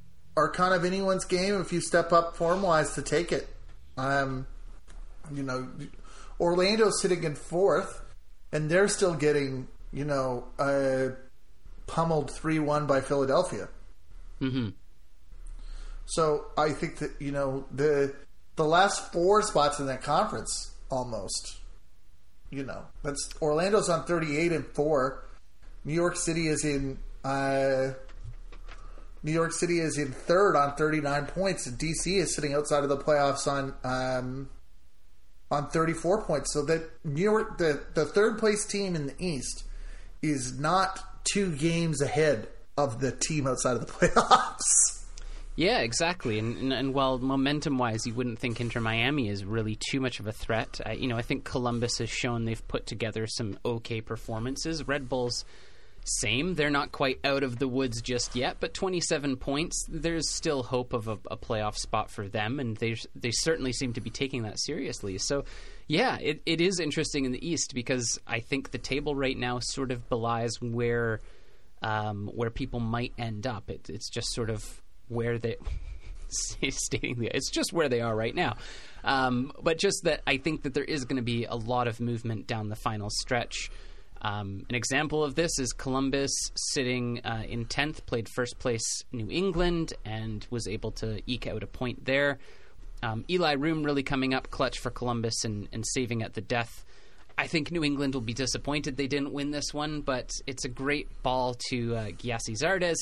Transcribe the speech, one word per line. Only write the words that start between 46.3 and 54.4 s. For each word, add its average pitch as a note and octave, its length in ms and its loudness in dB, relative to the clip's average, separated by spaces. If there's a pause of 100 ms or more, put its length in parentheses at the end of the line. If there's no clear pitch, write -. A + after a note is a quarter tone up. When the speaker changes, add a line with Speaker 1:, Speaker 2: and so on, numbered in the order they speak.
Speaker 2:
And, A2+ 180 -2
and, C3 160 0
and C3 220 0
while C3 240 4
momentum-wise C3+ 880 2
you A2+ 80 -2
wouldn't A#2+ 240 -2
think A#2 240 -2
Inter A#2 180 -2
Miami A#2 480 2
is G2+ 160 -2
really G#2+ 320 0 (140)
too C3+ 100 0
much B2+ 180 -2
of G2+ 80 -6
a G#2+ 60 -4
threat, - 540 -2
I, A2 60 -4
you A2 140 -4
know, A#2+ 120 0
I A#2+ 40 0
think C3+ 220 -2
Columbus A#2+ 540 0
has A2+ 100 -2
shown A#2 380 0
they've A2+ 220 -4
put - 180 -4
together A2 400 -2
some G#2 360 -4
okay A#2 380 -2
performances. B2+ 880 -4